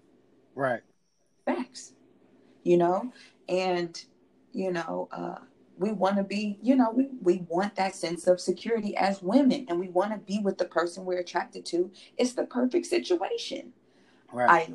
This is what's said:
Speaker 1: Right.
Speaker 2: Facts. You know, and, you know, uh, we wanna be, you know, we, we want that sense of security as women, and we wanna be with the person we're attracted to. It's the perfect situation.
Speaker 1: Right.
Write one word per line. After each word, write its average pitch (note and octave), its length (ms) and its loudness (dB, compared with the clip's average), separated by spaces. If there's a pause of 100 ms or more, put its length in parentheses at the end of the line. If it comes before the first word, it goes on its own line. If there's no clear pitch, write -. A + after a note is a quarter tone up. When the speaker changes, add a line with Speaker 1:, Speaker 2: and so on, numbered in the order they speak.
(560)
Speaker 1:
Right. B2+ 260 -2 (640)
Speaker 2:
Facts. - 480 -6 (680)
You F3 140 6
know, F#3 360 2 (340)
and, F3+ 520 -2 (520)
you F#3+ 220 -4
know, F2 400 -4
uh, - 260 -8 (380)
we G#3 160 -2
wanna G3 320 0
be, G#3 360 -4
you B3+ 140 4
know, A3+ 180 4
we, C4+ 140 2 (140)
we F3+ 260 2
want F#3+ 280 0
that F#3+ 200 -2
sense E3+ 320 -2
of F3+ 140 4
security G#3 560 -2
as F#3+ 260 0
women, B3+ 460 4
and F3 100 0
we F#3+ 80 -2
wanna G3 300 0
be G3 220 -6
with G3 180 0
the F3+ 80 -2
person F3 400 -4
we're F3+ 140 -2
attracted F3+ 480 -6
to. F3 220 0 (280)
It's B3+ 160 0
the D4+ 100 -2
perfect B3+ 440 0
situation. - 840 -2 (640)
Speaker 1:
Right. D#3+ 420 4